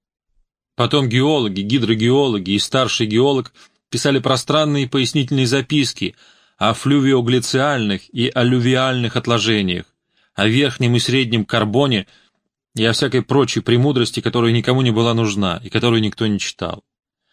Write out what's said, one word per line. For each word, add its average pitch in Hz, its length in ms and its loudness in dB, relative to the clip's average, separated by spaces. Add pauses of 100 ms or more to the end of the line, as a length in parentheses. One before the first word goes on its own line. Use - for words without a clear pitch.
(760)
Потом 127 320 0
геологи, 120 540 0
гидрогеологи 113 920 0
и 101 80 2
старший 123 460 -2
геолог 123 480 0 (360)
писали 139 300 0
пространные 143 680 0
пояснительные 135 560 0
записки 131 680 -2 (420)
о 107 160 2
флювиоглициальных 131 1400 0
и 123 200 -2
аллювиальных 127 840 0
отложениях, 107 720 0 (480)
о 98 140 0
верхнем 123 480 2
и 120 40 2
среднем 117 460 0
карбоне 113 600 0 (680)
и 110 100 -2
о 117 80 2
всякой 127 280 0
прочей 127 380 0
премудрости, 123 600 0
которая 117 320 0
никому 127 300 2
не 127 80 2
была 117 240 0
нужна 101 500 -2
и 95 60 -16
которую 113 320 2
никто 107 240 -4
не 104 140 -2
читал. - 440 -8 (500)